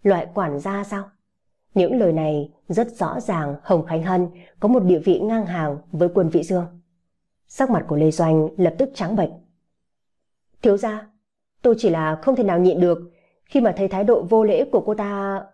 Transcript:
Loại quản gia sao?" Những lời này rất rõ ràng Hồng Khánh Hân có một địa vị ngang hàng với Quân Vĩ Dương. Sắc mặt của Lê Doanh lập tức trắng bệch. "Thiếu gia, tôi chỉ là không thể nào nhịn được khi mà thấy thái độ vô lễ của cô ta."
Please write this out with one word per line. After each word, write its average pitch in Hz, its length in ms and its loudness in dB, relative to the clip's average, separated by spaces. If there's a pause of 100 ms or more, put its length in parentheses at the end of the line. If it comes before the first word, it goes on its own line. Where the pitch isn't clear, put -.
Loại 185 320 2
quản 156 240 -4
gia 196 260 -6
sao?" 202 200 -10 (680)
Những 190 240 2
lời 185 140 2
này 151 400 -2 (160)
rất 233 280 -2
rõ 190 240 -4
ràng 151 420 -4
Hồng 165 240 0
Khánh 160 160 -4
Hân 180 260 0 (320)
có 208 80 0
một 254 120 4
địa 180 180 4
vị 175 220 2
ngang 214 260 -2
hàng 156 320 -4 (140)
với 170 220 0
Quân 175 140 2
Vĩ 165 140 0
Dương. 175 240 -2 (800)
Sắc 262 240 -2
mặt 190 180 0
của 147 80 -2
Lê 156 140 4
Doanh 160 460 2
lập 170 220 2
tức 269 160 0
trắng 208 220 -4
bệch. 175 140 0 (1300)
"Thiếu 202 140 4
gia, 214 340 -6 (520)
tôi 233 160 4
chỉ 220 120 2
là 156 320 0
không 262 140 0
thể 254 60 0
nào 185 160 0
nhịn 180 220 2
được 175 180 2 (460)
khi - 160 0
mà 214 160 2
thấy 196 120 -2
thái 190 160 -2
độ 226 180 4
vô 220 220 2
lễ 208 200 2
của 214 220 0
cô 214 80 -2
ta." 202 580 -6